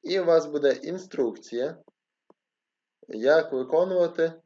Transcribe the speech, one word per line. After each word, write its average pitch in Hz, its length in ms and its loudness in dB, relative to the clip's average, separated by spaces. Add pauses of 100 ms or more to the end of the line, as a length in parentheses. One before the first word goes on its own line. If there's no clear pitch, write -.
І 190 140 0
у 180 40 -2
вас 165 220 4
буде 143 260 2
інструкція, 147 1040 -6 (1300)
як 147 440 2
виконувати 165 800 0 (140)